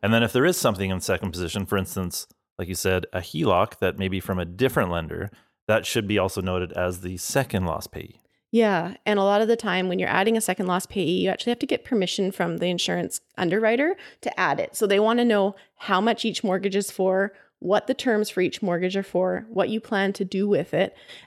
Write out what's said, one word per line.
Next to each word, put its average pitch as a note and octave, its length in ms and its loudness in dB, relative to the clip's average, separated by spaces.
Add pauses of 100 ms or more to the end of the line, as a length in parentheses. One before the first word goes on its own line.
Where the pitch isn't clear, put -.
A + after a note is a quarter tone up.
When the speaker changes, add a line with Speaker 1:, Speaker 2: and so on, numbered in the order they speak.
Speaker 1:
And G#2 120 2
then A#2 100 4
if A2+ 100 -2
there B2+ 120 4
is F3 120 2
something G2 320 0
in F#2 120 -2
second F#2 300 -2
position, F2 360 -4
for G2+ 100 0
instance, F2+ 480 -4 (320)
like E2+ 100 -8
you F#2 80 -6
said, F#2 380 0
a F#2 80 -4
heloc F#2+ 580 0
that F2+ 200 0
may F#2+ 80 -2
be F#2 120 -2
from F#2 200 -4
a F2 60 -2
different G2 460 0
lender, E2 380 -6 (380)
that G#2+ 180 2
should G#2+ 220 0
be G#2 120 2
also F#2+ 220 0
noted F2+ 320 -2
as F2+ 280 -2
the F2+ 160 -8
second A2 480 -2
loss D#2+ 220 -4
payee. - 320 -14 (340)
Speaker 2:
Yeah. G3 420 2 (100)
And G#3 120 2
a G3 60 2
lot G3+ 180 4
of A3+ 60 0
the A#3 80 4
time F#3 320 -2
when F3+ 100 -2
you're F3+ 120 -2
adding G3+ 280 2
a A3 40 -2
second F#3 260 -2
loss F3+ 180 0
payee, F#3 360 -2
you F#3+ 80 0
actually - 220 -2
have A#3+ 80 -4
to C#4+ 60 -4
get - 200 -2
permission G3 460 0
from E3+ 260 -2
the F3 100 0
insurance F3 540 -2 (160)
underwriter A3 580 2 (260)
to - 180 -6
add D3 200 2
it. - 160 -4
So A3 100 0
they G3+ 140 4
wanna A3+ 260 4
know G3+ 300 2 (200)
how F#3+ 260 0
much A3 240 0
each - 180 -2
mortgage G3 320 0
is G3+ 160 -2
for, F#3+ 420 0 (260)
what F#3 280 0
the C4 60 2
terms G#3+ 360 0
for - 120 -2
each - 200 0
mortgage F#3 360 0
are G3 60 -2
for, F#3 460 -2
what G3 200 0
you A3 100 -2
plan G3 340 0
to F#3+ 120 -4
do F#3+ 240 0
with D3 240 2
it, F#3 200 2 (340)